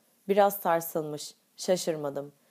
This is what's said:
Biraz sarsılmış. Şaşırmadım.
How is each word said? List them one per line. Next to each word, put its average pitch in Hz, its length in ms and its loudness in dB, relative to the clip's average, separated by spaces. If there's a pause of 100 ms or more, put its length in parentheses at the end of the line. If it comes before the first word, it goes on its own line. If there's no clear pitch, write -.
(280)
Biraz 196 280 4
sarsılmış. 165 800 -2 (220)
Şaşırmadım. 147 760 -2 (200)